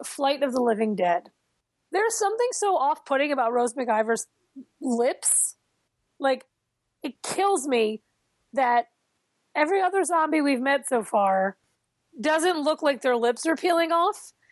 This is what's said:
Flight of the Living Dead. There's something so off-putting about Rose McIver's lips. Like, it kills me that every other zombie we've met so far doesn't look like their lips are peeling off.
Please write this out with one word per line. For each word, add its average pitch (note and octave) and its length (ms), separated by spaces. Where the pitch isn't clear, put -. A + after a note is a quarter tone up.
Flight C#4 400
of C4+ 120
the B3+ 80
Living A3 320
Dead. F3 360
There's G#4+ 260
something A4 340
so G4 240
off-putting C#4+ 540
about B3 220
Rose A#3+ 220
McIver's A3+ 520
lips. B3 760
Like, C4+ 280
it C#4 200
kills F#4+ 460
me A3 320
that A#3+ 320
every D#4+ 260
other F#4 240
zombie D#4 380
we've C#4 180
met C#4 260
so A#3+ 160
far G3 540
doesn't D#4+ 400
look D4+ 220
like C#4 180
their B3 160
lips A#3+ 300
are D#4+ 100
peeling E4+ 340
off. F4 440